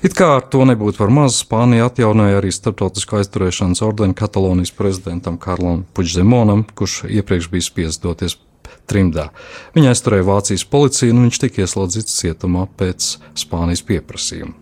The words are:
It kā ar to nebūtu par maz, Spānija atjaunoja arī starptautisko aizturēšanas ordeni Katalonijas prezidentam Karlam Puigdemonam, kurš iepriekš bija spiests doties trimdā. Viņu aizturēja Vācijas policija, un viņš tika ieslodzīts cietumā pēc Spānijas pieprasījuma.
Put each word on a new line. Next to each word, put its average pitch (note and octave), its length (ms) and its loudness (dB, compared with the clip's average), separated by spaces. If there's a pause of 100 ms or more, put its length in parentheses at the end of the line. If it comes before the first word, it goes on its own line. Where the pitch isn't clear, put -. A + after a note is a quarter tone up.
It - 160 0
kā D#3+ 220 4
ar B2+ 100 -4
to C3 160 4
nebūtu G#2+ 380 2
par G2+ 100 4
maz, C#3 300 2
Spānija A#2 480 2
atjaunoja G#2+ 500 2
arī G2 140 -2
starptautisko - 680 -4
aizturēšanas F#2+ 640 -2
ordeni G#2 320 0
Katalonijas F#2 560 0
prezidentam F2+ 720 -6
Karlam F2+ 500 -4
Puigdemonam, G#2 720 2 (140)
kurš - 320 -6
iepriekš F2+ 400 -2
bija F2+ 160 -4
spiests E2 380 -6
doties E2+ 320 -6 (500)
trimdā. F2+ 420 0 (460)
Viņu D3 160 6
aizturēja G2+ 380 2
Vācijas G2+ 420 0
policija, C3+ 420 2
un A#2+ 140 6
viņš - 160 -2
tika A2+ 220 -2
ieslodzīts G2 560 -4
cietumā F2+ 480 -2 (100)
pēc - 380 -4 (260)
Spānijas E2+ 460 -4
pieprasījuma. E2 720 -6